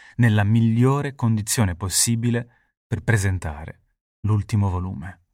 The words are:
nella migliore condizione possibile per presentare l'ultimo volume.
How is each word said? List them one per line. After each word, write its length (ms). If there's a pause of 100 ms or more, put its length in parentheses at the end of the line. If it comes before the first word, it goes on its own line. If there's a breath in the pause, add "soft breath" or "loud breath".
(180 loud breath)
nella 280
migliore 680
condizione 600
possibile 1000 (120)
per 160
presentare 800 (400)
l'ultimo 480
volume. 540 (100)